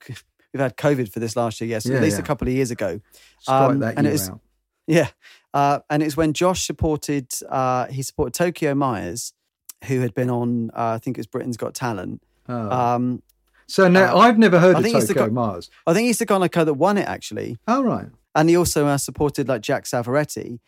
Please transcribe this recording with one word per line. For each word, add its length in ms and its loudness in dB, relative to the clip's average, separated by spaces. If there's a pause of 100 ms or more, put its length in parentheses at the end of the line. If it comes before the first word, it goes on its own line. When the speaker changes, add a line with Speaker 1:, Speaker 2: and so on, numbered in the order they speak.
Speaker 1:
<laughs> 520 -20
we've 80 -4
had 160 -4
covid 340 0
for 80 -10
this 160 -4
last 260 -2
year, 100 -6
yes, 140 -4
Speaker 2:
Yeah, 120 -2
Speaker 1:
at 60 0
least 140 -2
Speaker 2:
yeah. 60 -4
Speaker 1:
a 20 -14
couple 220 -4
of 60 0
years 180 0
ago. 280 -6 (400)
Speaker 2:
Strike 320 2
Speaker 1:
Um, 80 0
Speaker 2:
that 180 -4
Speaker 1:
and 100 2
it 20 2
Speaker 2:
year 40 0
Speaker 1:
was, 160 -2
Speaker 2:
out. 100 -14 (480)
Speaker 1:
yeah, 220 2 (440)
uh, 260 2 (100)
and 140 0
it's 140 -4
when 160 2
Josh 320 0
supported, 640 -4 (220)
uh, 380 -2
he 160 -8
supported 300 -6
Tokyo 420 -2
Myers, 580 -4 (520)
who 160 -2
had 120 -2
been 160 -2
on, 420 -2
uh, 240 -4
I 20 -4
think 200 -8
it 40 -8
was 60 -10
Britain's 300 -8
Got 160 -8
Talent. 480 -8 (280)
Speaker 2:
Oh. 280 -6
Speaker 1:
Um, 440 0 (460)
Speaker 2:
So 200 4
now 300 6
Speaker 1:
uh, 20 8
Speaker 2:
I've 200 8
never 200 6
heard 160 8
Speaker 1:
I 40 2
Speaker 2:
of 40 2
Speaker 1:
think 120 2
he's 120 2
the 60 0
Speaker 2:
Tokyo 160 2
Speaker 1:
guy 40 -2
Speaker 2:
Myers. 360 -4 (180)
Speaker 1:
I 60 4
think 140 2
he's 100 0
the 80 -4
kind 120 2
of, 40 2
like, 160 0
uh, 80 4
that 80 2
won 240 2
it, 100 -2
actually. 500 -8 (100)
Speaker 2:
Oh, 160 0
right. 240 -4 (280)
Speaker 1:
And 140 4
he 80 6
also, 300 2
uh, 100 2
supported, 500 -4
like, 140 -2
Jack 240 -2
Savaretti. 840 -4